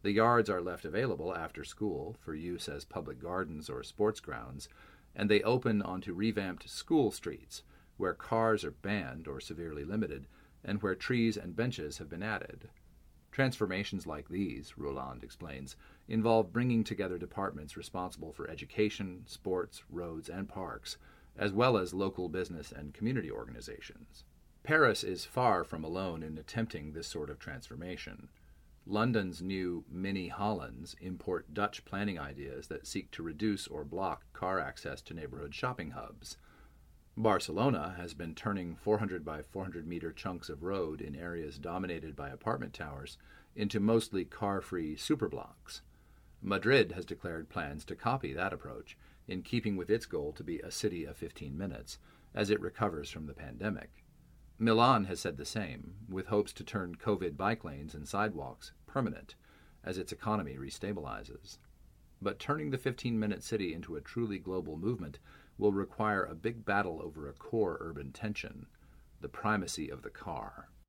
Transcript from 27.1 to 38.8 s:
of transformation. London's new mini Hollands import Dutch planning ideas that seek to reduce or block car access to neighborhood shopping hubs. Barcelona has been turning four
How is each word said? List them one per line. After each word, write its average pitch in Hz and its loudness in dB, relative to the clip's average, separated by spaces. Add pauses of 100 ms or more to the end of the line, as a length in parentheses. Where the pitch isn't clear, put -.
of 71 -8
transformation. 90 -10 (560)
London's 101 2
new 92 0
mini 92 -2
Hollands 87 -2
import 90 -4
Dutch 101 0
planning 98 -2
ideas 69 -8
that 73 -6
seek - -4
to - -8
reduce 90 0
or 73 -6
block 80 -2
car 92 0
access 69 -4
to - -14
neighborhood 85 -8
shopping 123 -2
hubs. - -12 (800)
Barcelona 98 4
has 85 -8
been 80 -6
turning 92 -2
four 104 4